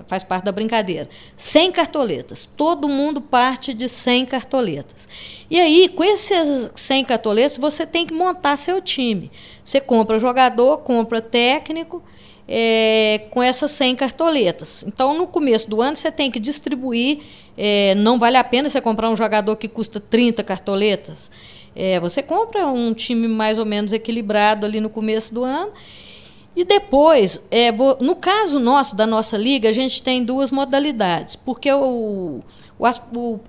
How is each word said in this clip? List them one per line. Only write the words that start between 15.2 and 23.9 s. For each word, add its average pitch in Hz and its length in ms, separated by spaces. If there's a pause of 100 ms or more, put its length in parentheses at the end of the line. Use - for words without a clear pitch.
começo 262 420
do 214 120
ano, 285 160
você 320 120
tem 285 220
que 240 80
distribuir, 262 800 (380)
é, 202 380
não 226 240
vale 233 180
a 240 60
pena 254 260
você 269 100
comprar 220 300
um 226 60
jogador 214 400
que 220 120
custa 220 320
trinta 226 440
cartoletas. 196 880 (440)
É, 185 240
você 175 240
compra 403 440
um 240 260
time 226 340
mais 220 300
ou 226 80
menos 208 260